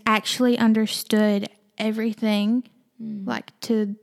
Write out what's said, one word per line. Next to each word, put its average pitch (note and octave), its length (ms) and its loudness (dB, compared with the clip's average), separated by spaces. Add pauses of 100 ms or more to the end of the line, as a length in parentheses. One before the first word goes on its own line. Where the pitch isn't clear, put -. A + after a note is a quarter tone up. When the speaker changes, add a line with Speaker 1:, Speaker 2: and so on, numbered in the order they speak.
Speaker 1:
actually A#3+ 500 2
understood G#3+ 920 2 (300)
everything, A3 880 0 (360)
Speaker 2:
Mm. G#3+ 280 -10
Speaker 1:
like, - 340 -8
to G#3+ 420 -2